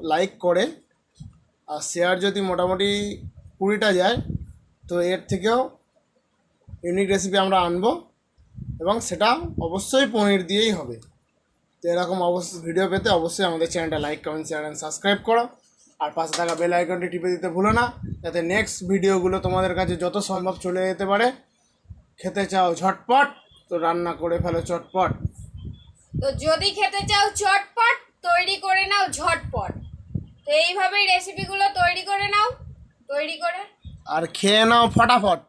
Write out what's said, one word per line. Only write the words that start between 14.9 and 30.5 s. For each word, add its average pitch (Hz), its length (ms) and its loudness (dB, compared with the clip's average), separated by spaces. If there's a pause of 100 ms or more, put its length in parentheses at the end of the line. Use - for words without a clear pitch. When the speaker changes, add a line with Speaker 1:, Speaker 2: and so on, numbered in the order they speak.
Speaker 1:
করো। 233 140 4 (600)
আর 196 140 -4
পাশে 160 220 -4
থাকা 170 220 0
বেল 175 160 2
আইকনটি 175 360 -2
টিপে 180 200 -4
দিতে 175 220 -6
ভুলো 202 240 2
না, 247 60 4 (380)
যাতে 170 160 -4 (140)
নেক্সট 214 240 0 (140)
ভিডিওগুলো 185 540 2
তোমাদের 185 340 0
কাছে 180 140 0 (100)
যত 175 120 -2 (140)
সম্ভব 185 260 -2 (100)
চলে 185 240 -2
যেতে 190 220 -4
পারে। 220 160 4 (920)
খেতে 190 320 -4
চাও 185 180 4 (120)
ঝটপট, 240 460 2 (420)
তো 180 40 -4 (120)
রান্না 170 360 0
করে 170 220 0
ফেলো 170 260 0
চটপট। 175 420 0 (1080)
Speaker 2:
তো 269 60 -2 (180)
যদি 320 220 2 (100)
খেতে 392 240 0 (100)
চাও 403 140 4 (160)
চটপট, 415 540 2 (320)
তৈরি 359 280 2 (100)
করে 381 260 2
নাও 403 140 2 (120)
ঝটপট। 269 540 -2 (760)
তো 294 40 -6 (140)